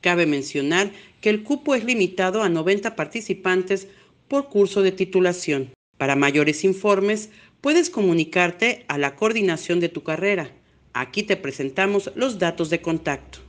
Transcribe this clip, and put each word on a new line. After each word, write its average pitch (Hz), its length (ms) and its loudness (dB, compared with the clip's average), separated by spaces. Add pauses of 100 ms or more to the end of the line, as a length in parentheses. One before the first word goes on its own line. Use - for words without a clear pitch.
Cabe 175 260 2
mencionar 147 640 -2 (280)
que 214 80 0
el 214 140 2
cupo 285 320 -2
es 233 80 0
limitado 196 600 0
a 190 40 0
noventa 175 460 0
participantes 185 920 -2 (400)
por 277 200 -2
curso 202 340 2
de 190 100 2
titulación. 180 800 0 (260)
Para 139 160 2
mayores 143 480 2
informes, 202 680 0 (300)
puedes 311 300 2
comunicarte 175 960 0
a 147 100 -4
la 143 200 0
coordinación 190 640 0
de 170 80 0
tu 165 160 -8
carrera. 165 480 -2 (400)
Aquí 131 320 -6
te 202 120 0
presentamos 196 760 -2
los 247 240 -2
datos 170 320 -2
de 165 100 -2
contacto. 160 680 -6